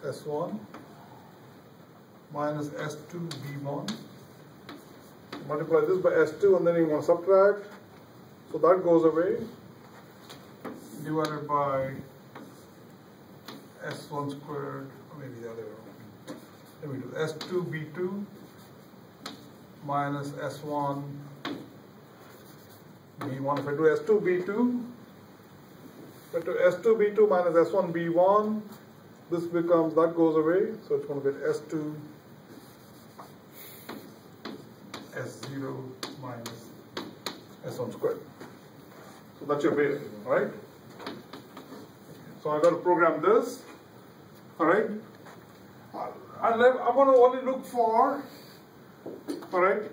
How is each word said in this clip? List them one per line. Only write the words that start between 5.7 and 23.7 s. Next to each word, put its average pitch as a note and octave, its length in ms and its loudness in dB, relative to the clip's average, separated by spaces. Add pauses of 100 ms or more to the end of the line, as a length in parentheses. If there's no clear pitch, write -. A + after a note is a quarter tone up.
this F3+ 160 2
by F3 160 2
S D#3 260 4
two, F#3+ 180 6
and E3 80 2
then E3+ 100 4
you E3 100 4
want D3+ 160 0
to - 60 -4
subtract. F#3+ 580 4 (840)
So D#3+ 60 -6
that E3+ 260 6
goes E3 220 6
away. E3+ 320 4 (1700)
Divided D3+ 420 -2
by C#3 440 0 (1900)
S C#3+ 240 -12
one C#3 200 -6
squared, C#3 600 -10 (200)
or D3+ 100 -18
maybe B2 220 -16
the A#2 100 -12
other A2+ 100 -12
way G#2 80 -14
around. - 680 -20 (420)
Let D3 120 -12
me B2 60 -8
do A#2+ 180 -10
S D#3 160 -4
two F3+ 300 -6
B D#3 220 -8 (100)
two G3 300 -6 (1600)
minus C#3+ 560 -4
S D3 220 -8
one C#3+ 400 -4 (2250)
B C3+ 200 -6
one. C#3 200 0
If D3 80 -6
I C#3+ 40 -2